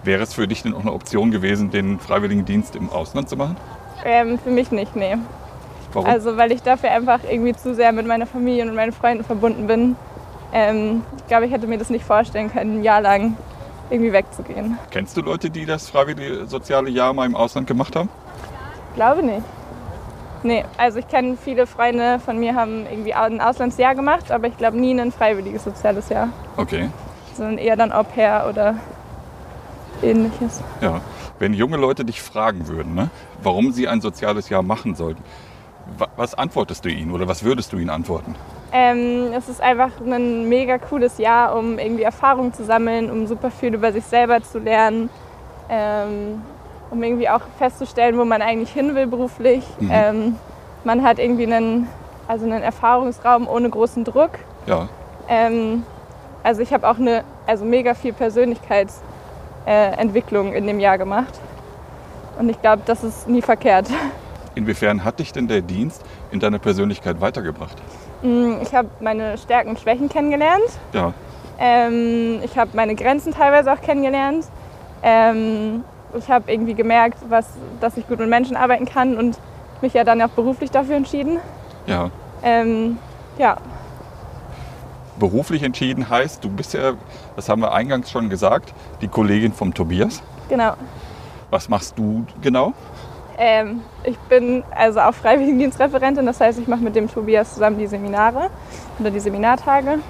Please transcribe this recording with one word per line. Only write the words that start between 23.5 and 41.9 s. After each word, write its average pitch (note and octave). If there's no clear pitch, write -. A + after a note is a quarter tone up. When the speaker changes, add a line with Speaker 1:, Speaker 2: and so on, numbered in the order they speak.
Speaker 2:
gemacht, C#4
aber A#3+
ich A#3
glaube A3+
nie B3+
ein A#3+
freiwilliges G#3
soziales G3+
Jahr. A3
Speaker 1:
Okay. E3+
Speaker 2:
Sondern G#3+
eher A3
dann A3
Au G#3+
pair G#3+
oder G#3+
Ähnliches. A3+
Speaker 1:
Ja. F3
Wenn G2+
junge B2+
Leute C3+
dich A2+
fragen G#2+
würden, D#2+
ne, A2+
warum G#2
sie B2
ein A#2
soziales G#2
Jahr F#2+
machen G2+
sollten, D#2+
wa-, -
was B2
antwortest A#2
du F2+
ihnen D#2+
oder F2
was F#2
würdest B2
du G2+
ihnen E2+
antworten? D#2+
Speaker 2:
Ähm, A#3+
es B3+
ist B3
einfach B3+
ein A#3+
mega B3+
cooles B3
Jahr, A#3
um A3+
irgendwie A3